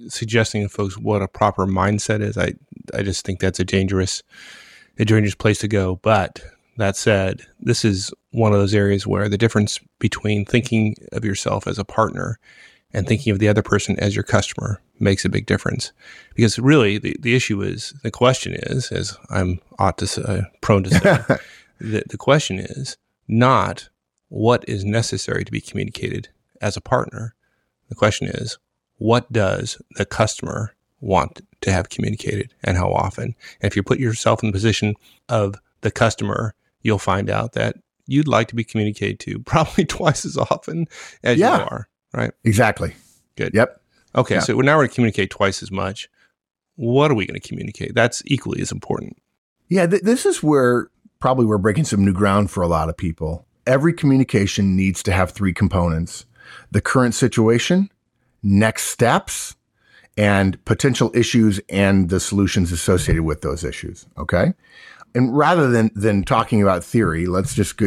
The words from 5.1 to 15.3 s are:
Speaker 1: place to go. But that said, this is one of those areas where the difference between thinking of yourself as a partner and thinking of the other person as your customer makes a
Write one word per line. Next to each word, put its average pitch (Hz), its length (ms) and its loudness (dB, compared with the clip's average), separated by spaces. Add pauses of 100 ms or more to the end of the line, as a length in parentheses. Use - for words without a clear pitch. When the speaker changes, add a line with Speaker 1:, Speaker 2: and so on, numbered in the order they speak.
Speaker 1:
place 107 240 0
to 104 80 -4
go. 95 340 0
But 107 380 0 (360)
that 101 200 -2
said, 98 460 0 (180)
this - 240 0
is 98 260 0 (220)
one 110 200 4
of 101 60 4
those 101 160 2
areas 101 320 2
where 101 220 0
the 101 100 0
difference 107 420 2 (180)
between 104 460 -2
thinking 110 500 0 (180)
of 110 120 -6
yourself 101 420 -4
as 98 120 -4
a 98 60 -6
partner 110 540 -2 (540)
and 92 140 -4
thinking 110 260 0
of 95 60 0
the 104 100 2
other 104 140 4
person - 360 0
as 101 160 0
your 104 100 -4
customer - 560 -2 (180)
makes 98 260 2
a 92 60 0